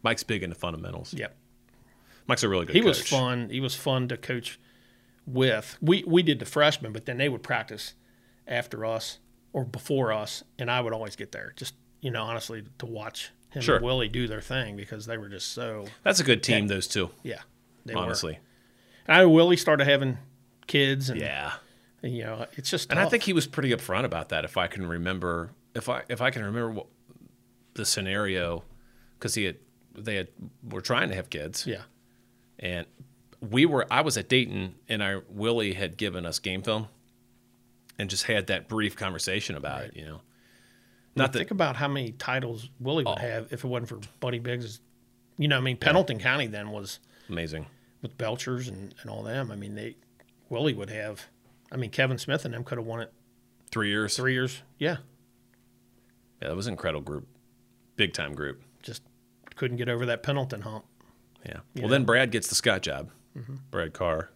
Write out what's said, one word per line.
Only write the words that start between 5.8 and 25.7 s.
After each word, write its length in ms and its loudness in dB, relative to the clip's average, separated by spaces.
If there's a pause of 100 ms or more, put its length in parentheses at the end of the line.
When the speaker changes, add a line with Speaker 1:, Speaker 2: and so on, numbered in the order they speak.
Speaker 2:
We, 240 6
we 180 6
did 160 4
the 60 -6
freshmen, 480 4
but 120 -10
then 120 -4
they 120 2
would 140 -4
practice 500 -4 (540)
after 380 -4
us 340 -4 (340)
or 120 -2
before 480 0
us, 300 -4 (160)
and 100 -2
I 120 2
would 120 -2
always 220 -8
get 160 -12
there. 240 -12
Just, 180 -10 (280)
you 100 -4
know, 120 -4
honestly, 400 -6 (160)
to 60 -8
watch 460 -10 (180)
him 120 -6
Speaker 1:
Sure. 160 6
Speaker 2:
and 80 2
Willie 240 2
do 180 0
their 140 -6
thing 340 -6
because 300 -12
they 120 -6
were 120 -10
just 240 -8
so 320 -6 (180)
Speaker 1:
That's 160 4
a 40 2
good 200 6
team, 220 4
Speaker 2:
Yeah. 100 2
Speaker 1:
those 120 -2
two. 240 0 (120)
Speaker 2:
Yeah, 180 -8 (440)
they 100 -8
were. 60 0
Speaker 1:
Honestly. 380 -4 (680)
Speaker 2:
And 100 10
I, 80 12
Willie 320 10
started 300 4
having 300 4 (500)
kids. 420 2
And, 100 -2
Speaker 1:
Yeah. 340 -4 (500)
Speaker 2:
and, 120 -4
you 80 -6
know, 300 -6
it's 160 -6
just 220 -2
Speaker 1:
And 80 2
I 40 4
Speaker 2:
tough. 80 2
Speaker 1:
think 120 2
he 100 0
was 140 4
pretty 240 0
upfront 320 0
about 260 -4
that, 160 0
if 120 -4
I 100 2
can 180 -6
remember, 680 -2 (220)